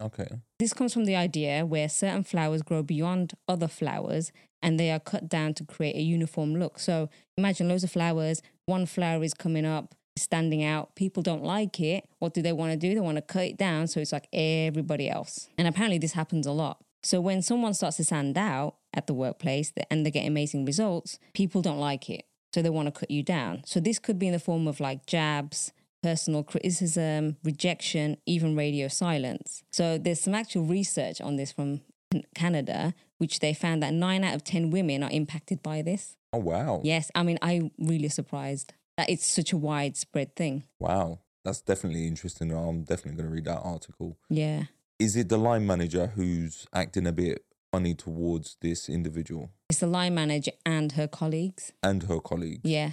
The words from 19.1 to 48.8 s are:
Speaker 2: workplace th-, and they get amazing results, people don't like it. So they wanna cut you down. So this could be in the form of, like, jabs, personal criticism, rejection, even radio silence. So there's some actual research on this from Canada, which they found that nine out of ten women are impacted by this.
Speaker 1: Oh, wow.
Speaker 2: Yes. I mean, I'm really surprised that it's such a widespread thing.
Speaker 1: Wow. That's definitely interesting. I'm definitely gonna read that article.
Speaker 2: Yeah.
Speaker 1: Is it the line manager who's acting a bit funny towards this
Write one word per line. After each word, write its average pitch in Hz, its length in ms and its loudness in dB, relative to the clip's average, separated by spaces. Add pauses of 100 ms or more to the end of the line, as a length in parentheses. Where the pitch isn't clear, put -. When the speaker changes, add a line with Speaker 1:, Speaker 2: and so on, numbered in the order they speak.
Speaker 2:
workplace 135 580 0
th-, - 200 -4
and 156 140 2
they 156 60 2
get 147 160 0
amazing 147 380 0
results, 170 540 -2 (140)
people 190 280 2
don't 151 180 0
like 143 300 -2
it. - 160 -8 (280)
So 170 80 2
they 165 80 4
wanna 151 220 0
cut - 200 -6
you 147 120 0
down. 127 420 0
So - 140 0
this 202 200 2
could 208 200 -2
be 190 80 2
in 175 60 2
the 170 60 0
form 165 280 0
of, 147 120 -2
like, 135 260 -4
jabs, 151 640 0 (320)
personal 160 400 2
criticism, 156 1000 0
rejection, 156 840 0
even 165 300 2
radio 147 320 0
silence. 143 840 -2
So 165 260 2
there's 160 240 0
some 190 140 2
actual 214 280 0
research 160 580 0
on 143 140 -4
this 139 160 -4
from 143 300 -4 (540)
Canada, 165 580 0 (240)
which - 220 -2
they 151 140 2
found 160 300 0
that 147 100 0
nine 185 300 2
out 165 120 0
of - 80 -6
ten 170 280 0
women 156 320 2
are 139 80 -4
impacted 151 500 -2
by 156 200 -2
this. 175 340 -4 (180)
Speaker 1:
Oh, 117 60 2
wow. 98 440 0
Speaker 2:
Yes. 160 320 2
I 175 80 2
mean, 170 180 2
I'm 170 360 0
really 156 320 0
surprised 139 640 -6 (240)
that 165 120 2
it's 175 160 0
such - 260 2
a 190 60 4
widespread 143 760 -2
thing. 147 280 -2 (160)
Speaker 1:
Wow. 87 400 0 (240)
That's - 180 -4
definitely 82 460 0
interesting. 82 440 -4
I'm 82 320 -2
definitely 78 380 -4
gonna 80 120 -6
read 80 120 -4
that 82 160 -4
article. - 560 -10 (120)
Speaker 2:
Yeah. 151 340 0 (360)
Speaker 1:
Is 107 160 4
it 113 140 2
the 110 80 4
line 113 300 4
manager 87 400 2
who's 90 640 -2
acting 90 340 0
a 85 40 2
bit 82 320 0 (280)
funny 90 220 2
towards 85 680 -4
this 82 280 -4